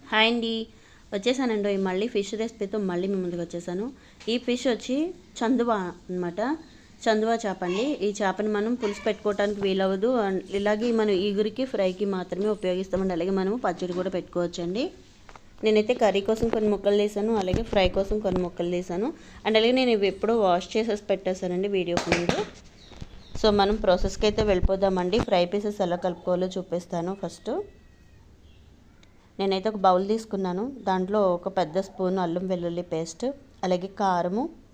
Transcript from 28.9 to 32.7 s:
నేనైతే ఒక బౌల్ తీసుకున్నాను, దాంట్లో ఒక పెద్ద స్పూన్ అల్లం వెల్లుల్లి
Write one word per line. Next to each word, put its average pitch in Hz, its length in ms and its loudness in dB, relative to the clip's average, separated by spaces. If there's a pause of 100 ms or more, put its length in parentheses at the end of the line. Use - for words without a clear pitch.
నేనైతే 190 300 0
ఒక 214 140 -8
బౌల్ 185 260 8
తీసుకున్నాను, 196 540 -2 (240)
దాంట్లో 185 320 2 (160)
ఒక 175 120 -6 (100)
పెద్ద 160 180 0 (100)
స్పూన్ 190 380 -2
అల్లం 175 260 -2
వెల్లుల్లి 175 400 -2